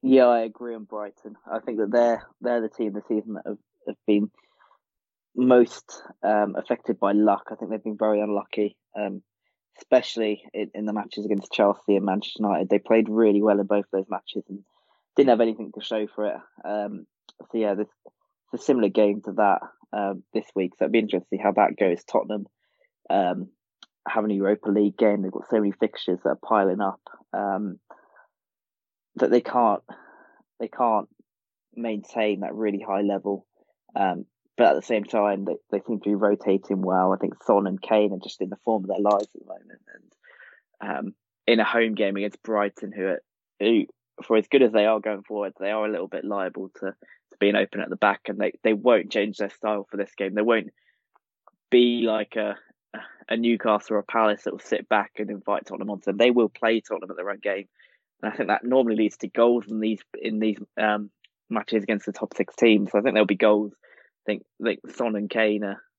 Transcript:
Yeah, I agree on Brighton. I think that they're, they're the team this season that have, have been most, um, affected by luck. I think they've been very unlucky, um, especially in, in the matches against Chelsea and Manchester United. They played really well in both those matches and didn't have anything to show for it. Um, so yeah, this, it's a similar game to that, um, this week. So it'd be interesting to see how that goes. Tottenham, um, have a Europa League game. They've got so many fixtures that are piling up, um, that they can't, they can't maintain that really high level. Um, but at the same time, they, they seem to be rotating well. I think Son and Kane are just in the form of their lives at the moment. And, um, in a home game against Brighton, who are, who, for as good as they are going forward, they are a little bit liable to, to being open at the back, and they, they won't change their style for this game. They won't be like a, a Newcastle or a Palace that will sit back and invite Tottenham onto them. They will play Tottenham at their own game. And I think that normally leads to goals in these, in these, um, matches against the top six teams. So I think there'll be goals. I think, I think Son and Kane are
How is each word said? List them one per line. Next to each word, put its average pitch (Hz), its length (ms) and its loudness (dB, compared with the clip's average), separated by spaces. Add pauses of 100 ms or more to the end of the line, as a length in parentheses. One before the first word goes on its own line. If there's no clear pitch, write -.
Yeah, 131 240 6
I 120 140 4
agree 113 340 -8
on 107 100 -14
Brighton. 104 520 -14 (140)
I 110 100 -6
think 110 180 -8
that 104 120 0
they're, 120 340 2 (160)
they're 120 200 -2
the 110 80 -4
team 107 240 -6
this 104 160 -10
season 107 260 -4
that - 120 -12
have, 104 120 -8 (280)
have 107 100 -10 (100)
been 104 240 2 (1040)
most, 123 680 2 (200)
um, 104 340 2
affected - 440 -4
by 101 120 2
luck. 104 380 2
I 110 40 -10
think 101 160 -10
they've 107 120 -6
been 107 160 -8
very 107 220 2
unlucky, 104 560 -4 (220)
um, 98 240 -6 (560)
especially 113 640 0 (100)
in, 101 220 -8
in 104 100 -6
the 107 80 -4
matches 104 320 -8
against 101 280 -4
Chelsea 101 440 2
and 98 80 0
Manchester 98 380 -4
United. 92 260 0
They 104 100 2
played 110 300 2
really 107 320 4
well 104 200 2
in 98 60 -2
both 101 260 0
those 95 180 -4
matches 101 380 -10
and 98 120 -14 (560)
didn't 139 140 6
have 117 100 4
anything 113 320 -2
to 104 120 -14
show 107 300 -4
for 107 120 -4
it. - 100 -6 (280)
Um, 104 420 -6 (440)
so 117 80 -4
yeah, 104 160 0
this, 104 140 -4 (640)
it's 120 100 -10
a - 40 -6
similar 120 220 4
game 104 340 2
to - 100 -10
that, 101 280 2 (320)
um, 98 300 -6 (120)
this 110 200 -4
week. 92 220 -2
So - 80 0
it'd 73 80 0
be 113 60 4
interesting 107 320 -2
to 95 60 -4
see - 60 -8
how 101 100 2
that - 240 2
goes. 90 280 0
Tottenham, - 420 -4 (640)
um, 90 380 -2 (580)
have 107 180 -2
a 107 80 -2
Europa 101 380 0
League 104 260 2
game. 101 260 2
They've 95 100 -6
got - 180 -10
so 117 60 2
many 104 160 0
fixtures - 520 -4
that - 60 0
are - 60 -2
piling 98 440 0
up, 95 200 -4 (320)
um, 98 460 -4 (1400)
that - 140 2
they 120 100 6
can't, 117 420 2 (800)
they - 80 -8
can't 113 400 0 (680)
maintain 107 680 -4
that - 140 -8
really 107 260 -2
high 98 220 -2
level. 101 440 -4 (480)
Um, 95 320 -2 (300)
but 120 120 4
at 73 80 4
the - 60 -4
same 107 220 -2
time, 104 400 0
they, 90 120 -4 (140)
they 101 160 -2
seem 110 140 -6
to - 80 -4
be 104 60 2
rotating 98 680 0
well. 92 300 2
I 95 40 0
think - 180 -4 (100)
Son 101 220 2
and 95 140 -6
Kane 107 320 2
are 95 100 -10
just - 180 -16
in 95 100 -6
the 101 140 -12
form 107 200 -2
of 95 40 -12
their 92 100 -4
lives 104 360 2
at - 60 -20
the - 60 -20
moment. - 360 -20 (960)
And, - 260 -6
um, - 80 -12 (320)
in 117 140 4
a 107 40 4
home 113 300 2
game 101 220 0
against 101 260 -6
Brighton, 104 500 -4
who 95 120 -6
are, 95 180 -2 (380)
who, 107 240 4 (400)
for 113 120 2
as 107 120 2
good 139 140 6
as 113 100 4
they 104 140 4
are 110 140 2
going 101 220 -6
forward, 104 360 -6
they 98 120 -4
are 107 160 -2
a 107 40 -4
little 92 180 -6
bit - 160 -10
liable 95 460 -6 (100)
to, 95 60 -8
to - 540 -16
being 101 160 4
open 101 240 -2
at - 80 -6
the - 80 -6
back, 101 300 2
and 101 120 -8
they, 98 140 -2 (100)
they 113 100 2
won't 104 400 2
change 104 260 -2
their 101 120 -4
style 107 400 -6
for 101 60 -12
this 101 200 -6
game. 98 180 -6
They 104 80 0
won't 113 280 0 (1000)
be 120 360 4
like 110 300 -2
a, 104 200 -4 (720)
a 113 80 -2
Newcastle 113 600 0
or 101 40 2
a - 40 -12
Palace 110 380 0
that - 100 -6
will - 60 -12
sit - 300 -4
back - 280 0
and 208 140 -8
invite 101 360 -6
Tottenham 98 240 -10
onto 98 160 -8
them. 98 100 -2
They 120 140 4
will 120 180 4
play 113 320 -2
Tottenham 92 300 -10
at 85 60 -12
their 92 140 -8
own 101 120 -10
game. 98 260 -6 (540)
And 110 100 -4
I - 40 -12
think 139 120 -4
that 104 160 0
normally 123 320 2
leads 107 220 0
to 101 100 -10
goals 120 400 2
in 110 100 -6
these, 110 220 -2 (200)
in 107 200 -4
these, 107 180 0 (220)
um, 107 300 0 (400)
matches 110 320 -2
against 104 240 -4
the 104 60 -6
top - 240 -8
six - 200 -4
teams. 107 340 4
So 107 80 2
I 104 40 2
think 117 120 0
there'll 107 120 4
be 98 100 0
goals. 107 380 2
I - 520 -20
think, 107 160 -6 (180)
I 104 40 -8
think 110 160 -2 (160)
Son 117 180 -2
and 104 160 -6
Kane 107 320 0
are 98 200 -8 (160)